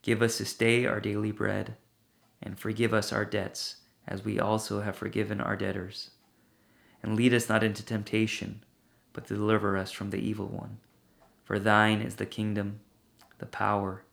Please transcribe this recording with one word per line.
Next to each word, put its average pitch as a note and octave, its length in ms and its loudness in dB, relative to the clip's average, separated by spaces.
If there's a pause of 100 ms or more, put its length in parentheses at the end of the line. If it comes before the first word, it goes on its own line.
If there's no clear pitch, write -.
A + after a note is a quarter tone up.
Give A2+ 180 0
us A#2 180 2
this A2 140 -4
day A#2 320 4
our G#2+ 160 0
daily G#2 300 -2
bread, G#2 460 -2 (640)
and G2+ 160 -10
forgive A2 340 0
us A2 200 2
our G#2+ 120 2
debts, - 520 -4 (300)
as G2 180 -8
we A2 160 0
also G#2+ 400 0
have G#2 160 -4
forgiven G#2 440 -2
our - 160 0
debtors. G2 540 -6 (920)
And G#2+ 120 -2
lead A#2+ 180 6
us A#2+ 160 4
not A2 140 4
into G#2 220 0
temptation, G#2+ 800 -2 (480)
but - 140 -12
deliver G#2 500 2
us F#2+ 160 -2
from G2+ 180 -6
the G2+ 80 -2
evil G#2+ 300 -4
one. G#2+ 300 -10 (680)
For - 140 -2
thine G#2+ 440 6
is A2+ 140 -6
the G2+ 100 -4
kingdom, G#2 540 -4 (580)
the G#2 80 -10
power G2+ 560 -2 (100)